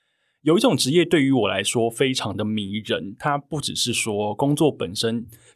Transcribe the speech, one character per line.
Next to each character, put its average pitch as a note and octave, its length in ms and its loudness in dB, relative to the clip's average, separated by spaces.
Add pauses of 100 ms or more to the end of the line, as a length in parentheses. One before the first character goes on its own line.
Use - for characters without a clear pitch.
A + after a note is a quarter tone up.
(420)
有 D#3 140 4
一 A3 40 2
种 A3+ 160 4
职 B2+ 160 0
业 E3+ 120 4
对 E3 200 4
于 C3+ 80 2
我 A2+ 160 4
来 G2 160 0
说 A#2 260 0
非 C3 240 0
常 G#2 220 -4
的 G#2+ 80 -4
迷 G#2+ 300 -4
人， G#2 440 -6
它 C#3+ 180 -2
不 C#3+ 240 -8
只 - 140 -6
是 - 180 -2
说 G#2 400 -2
工 C#3+ 220 2
作 D3 160 4
本 G#2+ 240 -6
身 A2+ 320 -4 (300)